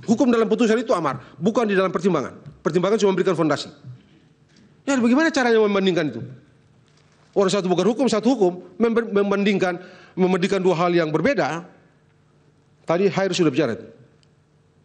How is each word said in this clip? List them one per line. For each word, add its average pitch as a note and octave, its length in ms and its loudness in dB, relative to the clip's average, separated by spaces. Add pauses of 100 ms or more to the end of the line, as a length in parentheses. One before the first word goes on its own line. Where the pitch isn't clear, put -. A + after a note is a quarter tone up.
hukum A#3+ 240 2
dalam A#3 160 4
putusan A3 320 2
itu B3+ 160 -2
amar, D3+ 320 -2 (160)
bukan A3+ 240 0
di G#3 80 -2
dalam F#3+ 160 2
pertimbangan. E3+ 480 -2 (240)
Pertimbangan F#3 400 0
cuma G3 160 2
memberikan F3+ 160 0
fondasi. D3+ 400 -2 (1120)
Ya, C#4 160 -2
bagaimana B3+ 320 2
caranya A#3+ 240 2
membandingkan F#3+ 560 0
itu? A2+ 80 -10 (1120)
Orang F#3+ 160 2
satu F#3 240 -2
bukan F3 160 2
hukum, B3 240 0
satu A3+ 240 0
hukum, F#3+ 160 2 (240)
member-, A3+ 320 -2
membandingkan, G3 720 0 (320)
membandingkan F#3 480 0
dua F3+ 160 2
hal F3 160 0
yang E3 160 2
berbeda. D#3+ 560 -2 (1200)
Tadi F3 240 0
Hair F#3 240 -2
sudah E3+ 160 2
bicara C3+ 240 0
itu. G#2 160 -12 (960)